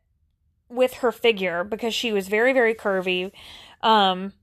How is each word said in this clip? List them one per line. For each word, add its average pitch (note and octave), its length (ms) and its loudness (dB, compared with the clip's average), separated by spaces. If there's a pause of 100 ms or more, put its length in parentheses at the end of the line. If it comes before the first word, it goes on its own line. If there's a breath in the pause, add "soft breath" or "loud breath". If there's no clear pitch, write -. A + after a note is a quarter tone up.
(680)
with B3+ 280 0
her A#3 180 0
figure, F#3+ 500 0
because G#3+ 300 -4
she A#3 180 -4
was G3 160 -2
very, A3 240 2
very A#3 220 4
curvy, F#3+ 580 -2 (500 loud breath)
um, G3 600 2